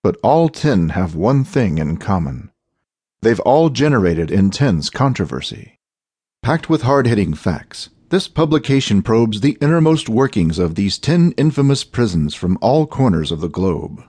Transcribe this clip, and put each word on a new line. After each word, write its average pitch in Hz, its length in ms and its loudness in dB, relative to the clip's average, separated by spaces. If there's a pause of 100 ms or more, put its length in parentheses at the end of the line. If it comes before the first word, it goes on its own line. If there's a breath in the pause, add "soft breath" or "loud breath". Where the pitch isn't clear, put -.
But 95 220 0
all 160 260 4
ten 104 420 0
have 82 260 -4
one 127 260 2
thing 110 360 -2
in 78 180 -2
common. 78 560 -4 (680)
They've 113 200 2
all 156 280 4
generated 110 640 0
intense 98 600 0
controversy. - 920 -4 (600)
Packed 156 300 -4
with 160 120 0
hard-hitting 117 520 2
facts, - 560 -8 (180)
this 185 200 -2
publication 139 760 0
probes 113 380 2
the 139 200 0
innermost 160 480 2
workings 107 520 0
of 82 160 -2
these 98 220 -2
ten 170 340 2
infamous 139 500 0
prisons 85 540 -2
from 90 260 -2
all 147 240 2
corners 85 460 0
of 78 80 -6
the 85 80 -6
globe. 90 600 -4